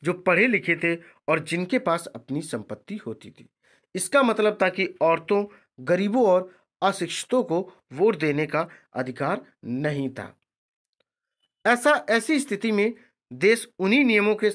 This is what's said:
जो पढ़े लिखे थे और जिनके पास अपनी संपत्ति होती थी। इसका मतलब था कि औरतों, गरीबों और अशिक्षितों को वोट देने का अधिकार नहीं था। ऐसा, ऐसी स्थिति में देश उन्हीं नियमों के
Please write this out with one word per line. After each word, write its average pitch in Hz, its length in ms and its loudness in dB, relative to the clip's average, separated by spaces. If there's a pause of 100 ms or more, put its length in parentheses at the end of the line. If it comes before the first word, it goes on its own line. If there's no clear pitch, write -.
जो 170 100 -2
पढ़े 180 340 2
लिखे 175 280 0
थे 170 260 -2 (260)
और 160 120 2
जिनके 180 400 -2
पास 170 280 -2
अपनी 135 340 -8
संपत्ति 110 540 -10
होती 107 360 -14
थी। - 180 -20 (460)
इसका 277 280 2
मतलब 214 380 2
था 185 80 4
कि 185 320 -4
औरतों, 165 440 2 (340)
गरीबों 196 480 2
और 185 280 2 (260)
अशिक्षितों 190 640 -2
को 175 300 -4 (200)
वोट 185 240 2
देने 151 280 0
का 156 220 -2 (260)
अधिकार 131 520 -6 (200)
नहीं 139 440 -4
था। 104 280 -14 (1300)
ऐसा, 247 440 2
ऐसी 226 300 0
स्थिति 220 320 -4
में 214 220 0 (400)
देश 202 360 2 (100)
उन्हीं 240 260 4
नियमों 214 300 2
के 208 200 0